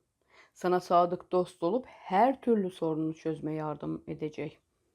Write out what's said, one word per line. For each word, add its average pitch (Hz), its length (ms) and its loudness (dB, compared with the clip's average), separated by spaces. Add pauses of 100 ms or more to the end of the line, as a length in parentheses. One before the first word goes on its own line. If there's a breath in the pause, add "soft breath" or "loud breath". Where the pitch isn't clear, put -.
(540 soft breath)
Sana 180 260 2
sadık 175 520 2
dost 180 300 0
olup 208 240 -2
her 240 540 0
türlü 208 300 0
sorunu 160 440 -2
çözmeye 156 420 -6
yardım 156 500 -8
edecek. 151 520 -10 (360)